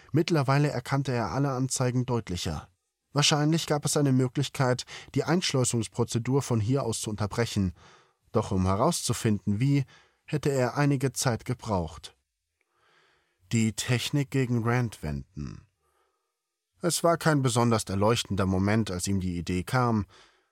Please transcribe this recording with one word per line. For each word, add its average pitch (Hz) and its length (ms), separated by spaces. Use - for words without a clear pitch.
Mittlerweile 147 580
erkannte 135 440
er 113 180
alle 135 220
Anzeigen 127 520
deutlicher. 92 640
Wahrscheinlich 147 540
gab 147 180
es - 120
eine 143 160
Möglichkeit, 127 720
die 139 100
Einschleusungsprozedur 123 1160
von 117 180
hier 131 220
aus 117 180
zu - 80
unterbrechen. 104 640
Doch 107 180
um 92 160
herauszufinden, 107 920
wie, 139 240
hätte 151 260
er 127 260
einige 139 360
Zeit 117 320
gebraucht. - 720
Die 110 220
Technik 135 560
gegen 120 340
Rand 120 380
wenden. 71 640
Es 175 240
war 170 120
kein 151 260
besonders 117 420
erleuchtender 98 600
Moment, 101 440
als 90 160
ihm 98 140
die 90 160
Idee 90 260
kam. 120 440